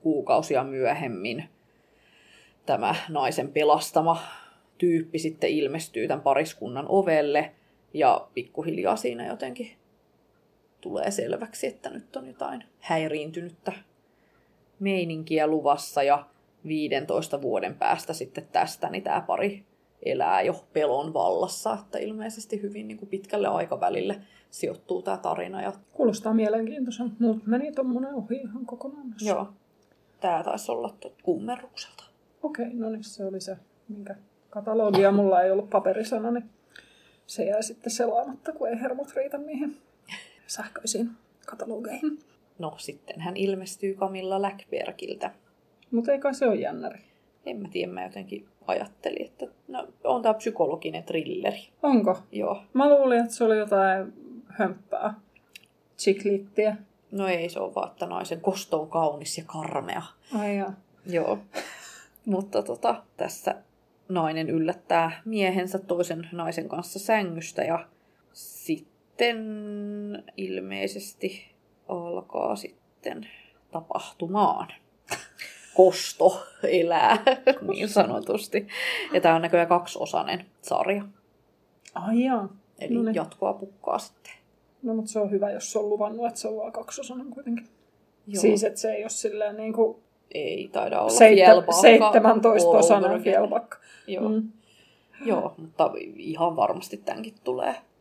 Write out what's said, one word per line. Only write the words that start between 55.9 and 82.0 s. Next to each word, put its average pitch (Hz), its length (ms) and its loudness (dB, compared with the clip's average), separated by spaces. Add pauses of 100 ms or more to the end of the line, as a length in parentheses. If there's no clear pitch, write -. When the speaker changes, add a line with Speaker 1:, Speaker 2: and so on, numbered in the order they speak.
Speaker 2:
Chiklittiä. 202 800 0 (360)
Speaker 1:
No 196 160 -2
ei, 175 220 -2
se - 100 -10
on - 160 -6
vaan, - 160 -4
että - 140 -10
naisen 165 360 -8
kosto 160 400 -2
on 160 80 -10
kaunis 151 480 -2
ja 165 100 -10
karmea. 156 540 -8 (380)
Speaker 2:
Ai 202 180 -2
jaa. 196 160 -4 (320)
Speaker 1:
Joo. 180 340 0 (460)
<laughs> - 400 -20
Mutta 202 380 -2
tota, - 400 -2 (140)
tässä - 380 -4 (540)
nainen 160 400 -2
yllättää 165 760 0
miehensä 190 540 0
toisen 175 520 -2
naisen 165 380 -6
kanssa 175 300 -10
sängystä 175 640 -2
ja 170 240 -2 (460)
sitten - 1040 -4 (1000)
ilmeisesti 196 1080 -8 (420)
alkaa 175 680 -4
sitten - 720 -12 (440)
tapahtumaan. 170 960 -2 (420)
<laughs> - 80 -6 (580)
Kosto 185 680 6 (200)
elää, 170 540 4 (260)
<laughs> - 280 2
niin 208 180 -4
sanotusti. 202 800 0 (460)
Ja 180 80 2
tää 165 140 6
on 165 60 0
näköjään 170 280 4
kaksiosainen - 760 -2 (160)
sarja. - 420 -2 (920)
Speaker 2:
Ai 226 300 0